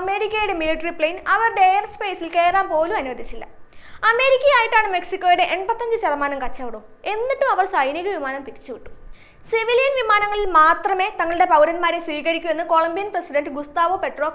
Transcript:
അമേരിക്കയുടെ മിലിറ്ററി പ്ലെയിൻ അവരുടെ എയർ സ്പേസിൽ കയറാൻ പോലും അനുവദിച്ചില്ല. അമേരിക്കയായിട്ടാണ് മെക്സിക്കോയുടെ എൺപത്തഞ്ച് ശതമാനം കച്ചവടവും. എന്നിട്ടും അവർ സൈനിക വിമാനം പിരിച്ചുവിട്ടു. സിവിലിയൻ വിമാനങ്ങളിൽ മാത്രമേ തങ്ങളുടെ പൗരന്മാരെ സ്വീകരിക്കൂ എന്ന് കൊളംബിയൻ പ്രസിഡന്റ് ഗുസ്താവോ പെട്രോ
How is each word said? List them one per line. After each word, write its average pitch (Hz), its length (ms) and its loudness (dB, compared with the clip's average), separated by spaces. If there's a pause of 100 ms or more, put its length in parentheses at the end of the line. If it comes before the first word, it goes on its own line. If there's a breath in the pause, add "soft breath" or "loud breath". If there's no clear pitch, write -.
അമേരിക്കയുടെ 403 640 -2
മിലിറ്ററി 311 360 -2
പ്ലെയിൻ 330 200 -2 (180)
അവരുടെ 427 340 2
എയർ 403 240 0
സ്പേസിൽ 359 420 -8
കയറാൻ 349 380 2
പോലും 339 260 0
അനുവദിച്ചില്ല. - 460 -8 (680 loud breath)
അമേരിക്കയായിട്ടാണ് 494 840 4
മെക്സിക്കോയുടെ 359 480 2 (120)
എൺപത്തഞ്ച് 453 480 -2
ശതമാനം 285 400 -2
കച്ചവടവും. 240 420 -6 (260)
എന്നിട്ടും 523 420 0
അവർ 370 200 2
സൈനിക 302 420 -2
വിമാനം 277 320 -8
പിരിച്ചുവിട്ടു. - 420 -14 (580 soft breath)
സിവിലിയൻ 480 500 2
വിമാനങ്ങളിൽ 415 480 2 (100)
മാത്രമേ 339 500 4 (120)
തങ്ങളുടെ 339 320 2
പൗരന്മാരെ 339 560 4
സ്വീകരിക്കൂ 330 460 -4
എന്ന് 311 200 -2
കൊളംബിയൻ 339 400 0
പ്രസിഡന്റ് 302 440 -4
ഗുസ്താവോ 339 460 -2
പെട്രോ 294 320 -4